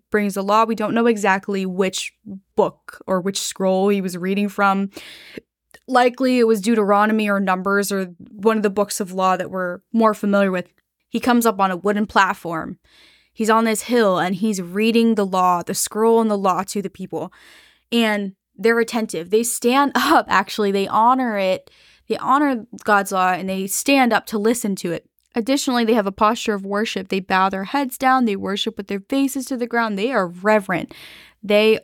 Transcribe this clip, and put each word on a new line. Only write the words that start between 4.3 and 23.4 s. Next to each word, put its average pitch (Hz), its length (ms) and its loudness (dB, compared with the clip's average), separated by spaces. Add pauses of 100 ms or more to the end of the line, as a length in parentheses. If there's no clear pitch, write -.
from. 196 400 0 (960)
Likely 254 520 2
it 226 80 4
was 220 120 2
Deuteronomy 214 720 2
or 202 100 0
Numbers 196 540 0
or 190 200 -4 (160)
one 220 280 0
of 208 60 0
the 208 60 2
books 202 300 -2
of 185 140 -8
law 185 240 2
that 185 140 -10
we're 185 280 -6 (140)
more 220 200 4
familiar 202 380 2
with. 180 180 -6 (460)
He 226 60 -4
comes 240 240 2
up 208 160 0
on 190 100 2
a 185 60 -6
wooden 208 300 -2
platform. 180 720 -2 (540)
He's 214 180 -2
on 226 140 4
this 220 200 -2
hill 214 360 2
and 180 160 -2
he's 190 260 -2
reading 220 540 2
the 202 100 0
law, 180 380 2
the - 100 -8
scroll 226 460 2
and 226 100 2
the 208 80 0
law 190 260 -2
to 202 180 -6
the 190 80 -10
people. 160 420 -10 (580)
And 208 460 -2 (220)
they're 226 240 2
attentive. 214 480 -6
They 214 140 2
stand 254 500 0
<laughs> - 20 -6
up, 254 320 2
actually. 196 460 0
They 196 160 -2
honor 233 480 2
it. 190 340 -2 (380)
They 214 80 -4
honor 269 480 0 (180)
God's 196 300 2
law 185 180 2
and 180 160 -4